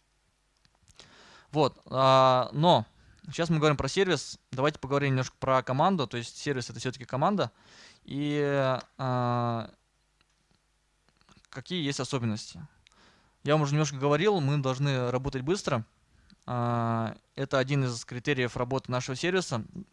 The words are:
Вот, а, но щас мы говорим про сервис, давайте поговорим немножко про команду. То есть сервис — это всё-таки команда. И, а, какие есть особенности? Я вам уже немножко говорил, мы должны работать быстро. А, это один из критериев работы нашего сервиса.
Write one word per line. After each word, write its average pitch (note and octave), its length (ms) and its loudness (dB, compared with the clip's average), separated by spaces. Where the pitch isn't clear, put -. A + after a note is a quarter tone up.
Вот, C#3+ 360 0
а, C3 640 6
но D3 320 4
щас E3 160 -4
мы E3 80 2
говорим D3+ 180 4
про C3 140 -4
сервис, F#3 500 -2
давайте C#3+ 280 -2
поговорим C#3 300 0
немножко C3 300 -2
про C3 220 4
команду. D3 460 0
То - 80 -10
есть A#2 220 -8
сервис — C3 320 -4
это A#2 100 -12
всё-таки B2+ 240 -6
команда. D3 480 0
И, C#3+ 720 -2
а, A#2+ 720 -2
какие E3+ 340 -6
есть C#3 160 -4
особенности? B2 680 -4
Я C#3+ 100 2
вам D#3 100 4
уже C#3+ 100 0
немножко D3 240 0
говорил, D3+ 420 2
мы C#3+ 200 2
должны C3 520 0
работать C3 300 -4
быстро. C#3+ 440 -2
А, A#2 720 -2
это C#3 220 -2
один C3+ 260 2
из A#2+ 220 -4
критериев B2 500 -2
работы B2+ 340 -2
нашего B2+ 280 -4
сервиса. E3+ 480 -2